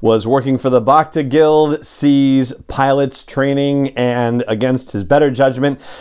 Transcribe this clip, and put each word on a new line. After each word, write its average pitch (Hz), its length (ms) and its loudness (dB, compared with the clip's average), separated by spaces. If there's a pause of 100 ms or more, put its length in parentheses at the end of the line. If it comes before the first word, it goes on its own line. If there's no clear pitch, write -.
was 110 240 0
working 131 320 0
for 131 100 -4
the 127 140 2
Bacta 151 440 0
Guild, 151 580 2
sees 135 680 2 (160)
pilots 135 560 -2
training 139 720 -2
and 120 500 -2
against 120 460 -4
his 104 100 -6
better 143 280 2
judgment 131 500 -2 (200)